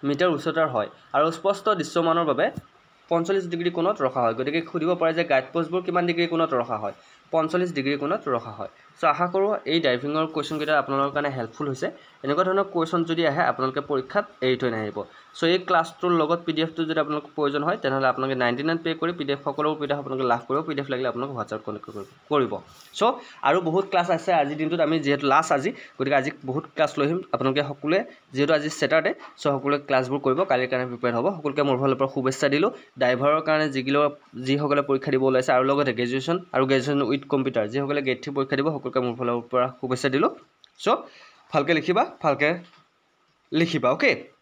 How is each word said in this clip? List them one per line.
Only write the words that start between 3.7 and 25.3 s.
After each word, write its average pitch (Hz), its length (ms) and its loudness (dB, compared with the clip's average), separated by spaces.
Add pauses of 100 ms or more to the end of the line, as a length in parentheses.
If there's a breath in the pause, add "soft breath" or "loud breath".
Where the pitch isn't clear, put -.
কোণত 190 240 0
ৰখা 127 220 0
হয়। 113 140 2
গতিকে 147 220 -2 (100)
সুধিব 165 220 -2 (100)
পাৰে 160 120 2
যে 170 180 0
গাইড 131 220 4
পোষ্টবোৰ 170 320 -2
কিমান 180 240 0
ডিগ্ৰী 170 180 2
কোণত 165 260 0
ৰখা 120 300 0
হয়? 101 120 -6 (360 loud breath)
পঞ্চল্লিছ 165 420 0
ডিগ্ৰী 139 280 0
কোণত 175 200 -2 (140)
ৰখা 113 220 -6
হয়। 104 120 -8 (300 soft breath)
চ' 170 60 -2
আশা 156 280 2
কৰোঁ 196 160 2 (160)
এই 160 180 2
ড্ৰাইভিঙৰ 143 500 0
কুৱেশ্যনকেইটা 151 480 -2
আপোনালোকৰ 139 340 0
কাৰণে 143 220 0
হেল্পফুল 120 300 -6
হৈছে। 139 200 -4 (340 loud breath)
এনেকুৱা 147 260 0
ধৰণৰ 190 260 2
কুৱেশ্যন 165 320 0
যদি 165 220 -2
আহে, 151 240 2
আপোনালোকে 131 300 -2
পৰীক্ষাত 139 440 -2 (160)
এৰি 127 200 2
থৈ 127 140 2
নাহিব। 104 220 -6 (400 loud breath)
চ' - 60 -2
এই 175 240 4
ক্লাছটোৰ 175 440 2 (100)
লগত 165 240 2
পি 165 80 -2
ডি 156 120 0
এফটো 160 240 -6
যদি 160 100 0
আপোনালোকৰ 147 380 -2
প্ৰয়োজন 147 260 0
হয়, 180 140 0
তেনেহ'লে 135 300 0
আপোনালোকে 131 340 0
নাইণ্টি 123 220 0
নাইন 165 200 0
পে' 165 180 -2
কৰি 170 160 -2
পি 156 80 -6
ডি 139 80 -2
এফ 139 120 -6
সকলো 147 300 -2
পি 151 120 -6
ডি 143 60 0
এফ 143 80 -2
আপোনালোকে 131 300 -4
লাভ 117 160 2
কৰিব। 139 180 0
পি 160 100 -6
ডি 135 60 -4
এফ 139 80 -8
লাগিলে 127 220 -2
আপোনালোকে 127 260 -6
WhatsApp 110 280 -6
কণ্টেক্ট 107 220 -10
কৰিব, 98 200 -12 (220)
কৰিব। 127 240 2 (460 loud breath)
চ' 196 40 4 (400 loud breath)
আৰু 143 140 4 (100)
বহুত 185 240 2
ক্লাছ 175 160 2 (100)
আছে 175 160 -2
আজিৰ 151 280 2
দিনটোত, 165 260 0
আমি 160 120 2
যিহেতু 139 340 0